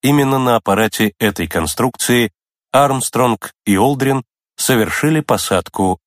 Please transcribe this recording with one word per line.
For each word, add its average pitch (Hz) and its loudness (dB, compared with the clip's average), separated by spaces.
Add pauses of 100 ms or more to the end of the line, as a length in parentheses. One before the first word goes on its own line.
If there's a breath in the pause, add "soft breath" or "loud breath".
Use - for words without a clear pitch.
именно 135 2
на 123 2
аппарате 107 0
этой 98 -2
конструкции 117 -2 (380)
Армстронг 127 0 (120)
и 101 4
Олдрин 131 0 (340)
совершили 135 0
посадку 95 -2